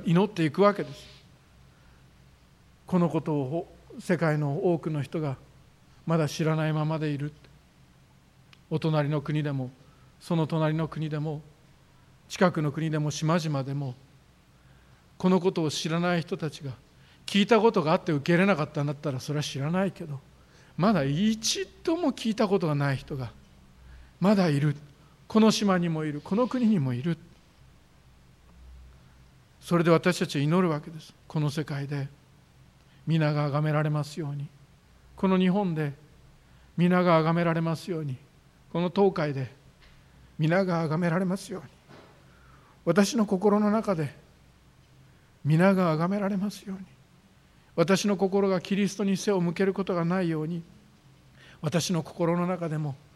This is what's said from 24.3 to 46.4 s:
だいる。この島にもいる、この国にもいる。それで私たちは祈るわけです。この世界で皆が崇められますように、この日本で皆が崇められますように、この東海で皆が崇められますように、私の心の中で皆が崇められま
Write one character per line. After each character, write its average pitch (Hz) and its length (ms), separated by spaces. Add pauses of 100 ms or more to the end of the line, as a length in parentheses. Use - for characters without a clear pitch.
だ 185 160
い 143 100
る。 147 160 (520)
こ - 120
の 220 120
島 202 260
に 175 100
も 156 160
い 151 80
る、 147 80
こ - 160
の 240 120
国 247 180
に 214 140
も 131 140
い 120 80
る。 160 160 (2500)
そ - 160
れ 170 60
で 170 80
私 165 280
た 175 80
ち - 120
は 139 40
祈 160 180
る 180 80
わ 147 120
け 160 100
で 160 80
す。 - 140 (140)
こ - 120
の 151 100
世 147 140
界 139 240
で 139 220 (960)
皆 156 240
が 147 160
崇 143 140
め 156 100
ら 151 100
れ 156 80
ま 151 140
す - 160
よ 143 120
う 143 40
に、 143 120 (680)
こ 196 120
の 190 100
日 185 100
本 185 280
で 151 180 (840)
皆 180 280
が 170 180
崇 160 120
め 170 120
ら 170 80
れ 165 80
ま 165 140
す - 140
よ 165 100
う 156 40
に、 135 140 (560)
こ 170 80
の 175 120
東 196 200
海 151 200
で 131 160 (880)
皆 170 280
が 170 180
崇 156 140
め 175 120
ら 160 80
れ 190 60
ま 185 140
す - 160
よ 185 60
う - 20
に、 - 80 (1120)
私 185 320
の 214 100
心 202 360
の 208 100
中 208 240
で 156 180 (1300)
皆 170 280
が 185 200
崇 160 160
め 202 100
ら 196 80
れ 202 80
ま 196 160